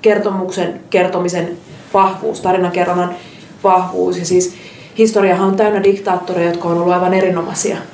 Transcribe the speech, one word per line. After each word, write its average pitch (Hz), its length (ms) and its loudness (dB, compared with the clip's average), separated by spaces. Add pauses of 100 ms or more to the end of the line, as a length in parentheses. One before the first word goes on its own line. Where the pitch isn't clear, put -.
kertomuksen 190 760 -2 (100)
kertomisen 180 640 0 (380)
vahvuus, 190 460 0
tarinankerronnan 180 720 0 (540)
vahvuus. 185 540 2
Ja 175 60 -6
siis 180 300 0 (440)
historiahan 196 500 4
on 196 80 0
täynnä 208 260 2
diktaattoreja, 180 680 0
jotka 170 180 -4
on 170 100 0
ollut 175 140 2
aivan 180 220 2
erinomaisia 175 640 0 (180)